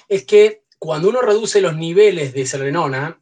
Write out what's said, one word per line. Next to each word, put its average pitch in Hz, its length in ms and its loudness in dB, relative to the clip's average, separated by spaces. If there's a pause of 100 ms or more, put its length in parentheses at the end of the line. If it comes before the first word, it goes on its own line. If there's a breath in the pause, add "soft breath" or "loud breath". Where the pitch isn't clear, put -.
es 190 180 -4
que 208 380 4 (160)
cuando 156 300 -2
uno 247 120 0
reduce 208 380 0
los 170 160 0
niveles 165 580 0
de 135 120 -4
serolenona, 139 760 -6